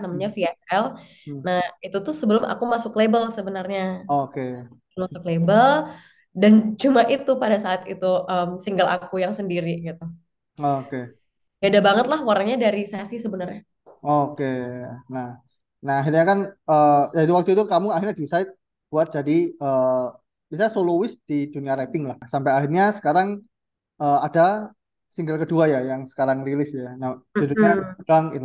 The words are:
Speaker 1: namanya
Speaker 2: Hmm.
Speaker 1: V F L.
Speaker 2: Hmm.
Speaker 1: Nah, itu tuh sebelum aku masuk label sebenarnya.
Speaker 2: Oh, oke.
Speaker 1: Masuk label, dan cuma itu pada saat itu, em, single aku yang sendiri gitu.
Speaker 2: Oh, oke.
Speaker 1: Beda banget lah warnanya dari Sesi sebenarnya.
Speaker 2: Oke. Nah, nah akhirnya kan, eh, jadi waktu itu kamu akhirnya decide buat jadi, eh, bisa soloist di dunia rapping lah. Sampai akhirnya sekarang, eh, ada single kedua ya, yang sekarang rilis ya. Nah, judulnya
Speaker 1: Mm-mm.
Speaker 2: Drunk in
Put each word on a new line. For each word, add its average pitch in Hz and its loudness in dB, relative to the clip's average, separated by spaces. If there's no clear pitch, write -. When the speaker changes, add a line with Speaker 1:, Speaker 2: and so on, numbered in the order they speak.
Speaker 1:
namanya 185 -6
Speaker 2:
Hmm. 214 -8
Speaker 1:
V - -10
F - -20
L. - -2
Speaker 2:
Hmm. 139 -10
Speaker 1:
Nah, 180 0
itu 190 -6
tuh 311 -4
sebelum 214 2
aku 220 -6
masuk 226 -4
label 226 4
sebenarnya. 190 -6
Speaker 2:
Oh, 143 2
oke. 127 -8
Speaker 1:
Masuk 185 -8
label, 185 6
dan 214 8
cuma 262 6
itu 269 0
pada 220 2
saat 185 -2
itu, 185 -4
em, 180 0
single 185 2
aku 180 -8
yang 196 -2
sendiri 175 -4
gitu. 160 -12
Speaker 2:
Oh, 143 0
oke. 123 -10
Speaker 1:
Beda 202 4
banget 214 4
lah 311 0
warnanya 208 0
dari 208 0
Sesi 208 -10
sebenarnya. 190 -8
Speaker 2:
Oke. 147 0
Nah, 127 -8
nah 139 0
akhirnya 156 4
kan, 196 2
eh, 151 6
jadi 160 4
waktu 180 2
itu 208 4
kamu 180 2
akhirnya 196 -2
decide 175 -4
buat 156 0
jadi, 143 -2
eh, 131 2
bisa 175 -2
soloist 175 0
di 151 -2
dunia 139 -6
rapping 131 -6
lah. 117 -12
Sampai 139 0
akhirnya 147 2
sekarang, 175 2
eh, 143 4
ada 156 2
single 156 -4
kedua 165 2
ya, 131 0
yang 131 -6
sekarang 135 0
rilis 143 -2
ya. 123 -10
Nah, 127 -4
judulnya 202 4
Speaker 1:
Mm-mm. 190 -6
Speaker 2:
Drunk 160 4
in 127 -8